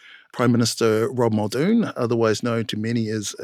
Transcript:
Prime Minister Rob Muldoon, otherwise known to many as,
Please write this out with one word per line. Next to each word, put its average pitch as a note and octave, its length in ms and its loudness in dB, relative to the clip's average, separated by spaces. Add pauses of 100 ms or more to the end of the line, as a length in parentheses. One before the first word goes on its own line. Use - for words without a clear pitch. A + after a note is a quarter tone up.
(320)
Prime B2 200 2
Minister A2+ 580 2
Rob A#2 220 0
Muldoon, C3+ 640 0
otherwise A#2 480 0
known A#2 220 -2
to A2 100 -6
many A2+ 320 -2
as, G#2+ 360 -6